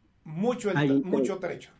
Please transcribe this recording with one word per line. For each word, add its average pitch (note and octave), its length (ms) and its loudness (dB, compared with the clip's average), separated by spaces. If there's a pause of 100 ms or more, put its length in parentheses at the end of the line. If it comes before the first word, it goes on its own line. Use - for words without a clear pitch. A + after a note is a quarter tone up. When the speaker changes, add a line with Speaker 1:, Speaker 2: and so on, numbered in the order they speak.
(260)
Speaker 1:
mucho G3+ 460 0
el - 60 0
Speaker 2:
Hay C#3+ 120 4
Speaker 1:
tre-, C#3 120 4
Speaker 2:
un F3+ 80 -6
Speaker 1:
mucho G3 280 0
Speaker 2:
trecho. E3+ 320 -10
Speaker 1:
trecho. - 100 -20